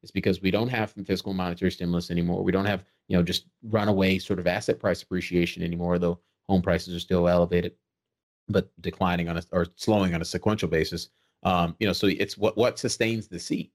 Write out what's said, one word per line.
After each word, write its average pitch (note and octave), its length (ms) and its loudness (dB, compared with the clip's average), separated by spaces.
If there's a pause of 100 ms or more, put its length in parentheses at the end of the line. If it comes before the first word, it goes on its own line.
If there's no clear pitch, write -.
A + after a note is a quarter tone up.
It's - 80 -20
because F#2 300 0
we F#2+ 100 0
don't G#2+ 180 0
have A2 240 -2 (120)
fiscal F#2+ 300 -2
monetary F2+ 360 -2
stimulus F2 400 -2
anymore. F2 320 0
We F#2+ 100 0
don't F#2+ 120 2
have, G2+ 200 -2 (240)
you G2 80 2
know, F2 60 6
just F2 240 -2 (160)
runaway G#2 560 2
sort F#2 200 -4
of F2 80 -2
asset F#2+ 320 0
price F#2 240 -2
appreciation F2 600 -2
anymore, F2 360 -2
though F2 220 0 (280)
home F#2+ 140 4
prices F2 320 0
are E2+ 60 -6
still F2 280 2
elevated, F2 460 2 (760)
but G2+ 220 0 (100)
declining F2 480 -2
on E2+ 100 -4
a, E2 120 -6
or F2 240 0
slowing G2 400 2
on E2 80 -2
a - 20 -4
sequential G#2 440 -2
basis. E2 400 -2 (340)
Um, F2 380 2
you A2 80 0
know, F#2 40 2
so - 140 0
it's G2 320 0
what, G#2 180 0
what A#2 220 2
sustains A2+ 480 -2
the F2 140 -12
C. - 340 -6